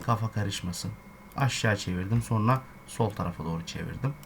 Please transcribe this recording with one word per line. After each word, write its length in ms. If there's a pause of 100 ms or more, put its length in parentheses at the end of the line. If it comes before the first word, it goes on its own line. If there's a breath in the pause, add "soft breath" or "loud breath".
Kafa 260
karışmasın. 600 (440)
Aşağı 420
çevirdim. 440
Sonra 400 (260)
sol 220
tarafa 360
doğru 200
çevirdim. 480 (120)